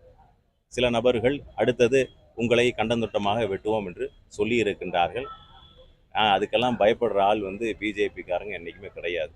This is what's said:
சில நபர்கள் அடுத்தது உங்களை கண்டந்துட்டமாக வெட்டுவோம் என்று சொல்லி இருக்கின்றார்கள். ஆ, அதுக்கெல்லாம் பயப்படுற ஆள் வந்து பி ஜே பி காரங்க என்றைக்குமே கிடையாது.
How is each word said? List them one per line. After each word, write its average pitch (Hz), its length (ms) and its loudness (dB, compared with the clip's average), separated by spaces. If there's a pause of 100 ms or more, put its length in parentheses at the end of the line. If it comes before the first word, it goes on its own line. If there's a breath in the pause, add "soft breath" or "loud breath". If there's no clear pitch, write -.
(720)
சில 120 180 0
நபர்கள் 120 520 2 (120)
அடுத்தது 123 540 2 (260)
உங்களை 120 420 2
கண்டந்துட்டமாக 110 680 0
வெட்டுவோம் 101 400 -2
என்று 95 200 -8 (220)
சொல்லி 110 340 0
இருக்கின்றார்கள். 90 640 -2 (880)
ஆ, 101 240 2
அதுக்கெல்லாம் 110 420 0
பயப்படுற 107 380 2
ஆள் 104 220 2
வந்து 101 380 -6
பி 104 140 -4
ஜே 101 160 0
பி 90 140 -12
காரங்க 92 300 -6
என்றைக்குமே 87 360 -14
கிடையாது. 85 460 -6